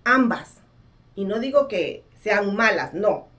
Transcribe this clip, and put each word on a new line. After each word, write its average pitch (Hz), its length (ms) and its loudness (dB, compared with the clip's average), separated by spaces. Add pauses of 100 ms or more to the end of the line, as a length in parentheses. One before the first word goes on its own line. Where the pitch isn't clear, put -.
ambas. 240 580 0 (520)
Y 196 100 -6
no 202 140 -4
digo 269 300 2
que 175 360 -4 (160)
sean 202 360 0
malas, 202 380 0
no. 202 340 -2 (100)